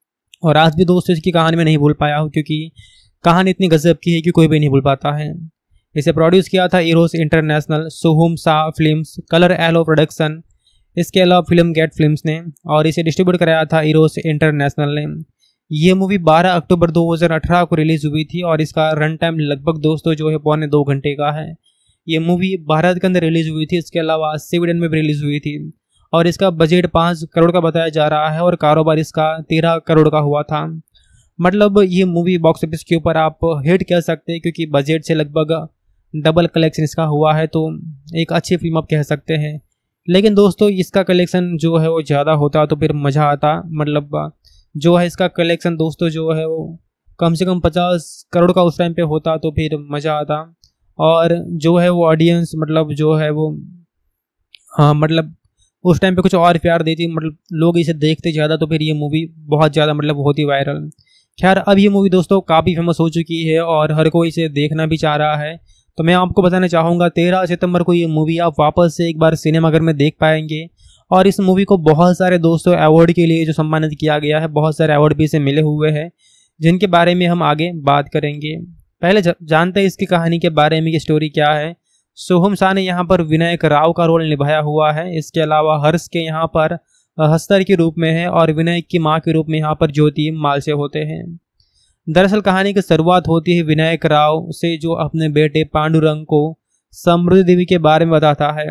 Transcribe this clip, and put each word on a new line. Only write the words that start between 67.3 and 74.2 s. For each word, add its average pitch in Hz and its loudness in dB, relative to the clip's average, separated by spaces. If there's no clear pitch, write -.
सितंबर 175 -2
को 175 2
ये 170 0
मूवी 156 -2
आप 170 0
वापस 156 2
से 170 -2
एक 156 -6
बार 160 4
सिनेमाघर 160 2
में 160 0
देख 143 0
पाएंगे। 156 -2
और 185 4
इस 196 0
मूवी 190 2
को 196 2
बहुत 170 4
सारे 180 2
दोस्तों 165 2
अवार्ड 160 4
के 170 2
लिए 165 0
जो 156 -2
सम्मानित 156 -2
किया 151 -2
गया 151 -2